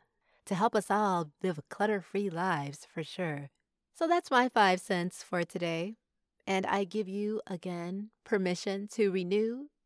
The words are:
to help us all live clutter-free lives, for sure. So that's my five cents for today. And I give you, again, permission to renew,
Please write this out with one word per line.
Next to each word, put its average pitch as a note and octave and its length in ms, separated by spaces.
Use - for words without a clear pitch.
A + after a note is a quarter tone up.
to G3 100
help A3 200
us G#3+ 160
all F#3+ 380
live F3 180
clutter-free G3+ 600
lives, D#3+ 640
for E3 120
sure. D3 460
So E4 120
that's E4+ 240
my B3+ 180
five F#3+ 320
cents F3+ 420
for F3 200
today. E3+ 520
And F#3+ 200
I G3+ 180
give G3 240
you, G#3 400
again, F3+ 640
permission G3 680
to G3+ 180
renew, G#3+ 560